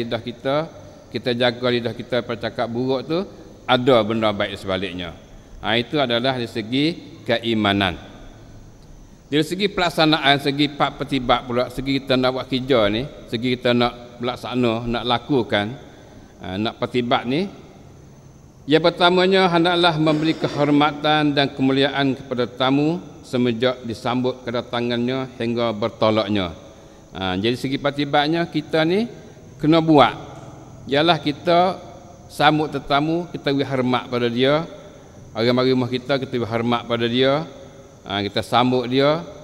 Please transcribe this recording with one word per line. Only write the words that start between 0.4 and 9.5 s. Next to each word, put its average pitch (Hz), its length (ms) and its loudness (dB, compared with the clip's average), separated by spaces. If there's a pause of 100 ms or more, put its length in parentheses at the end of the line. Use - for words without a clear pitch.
kita 120 240 -2
jaga 120 320 0
lidah 117 240 0
kita 117 320 -4
daripada 113 240 -6
cakap 113 240 -4
buruk 127 320 -2
tu, 160 140 -2 (500)
ada 127 320 6
benda 110 320 2
baik 101 240 -4
sebaliknya. 92 560 -4 (480)
Ha, 104 160 0
itu 120 240 0
adalah 127 400 0
dari 117 80 -6
segi 131 480 -2 (320)
keimanan. 104 800 0 (1200)
Dari 151 160 2
segi 185 240 -2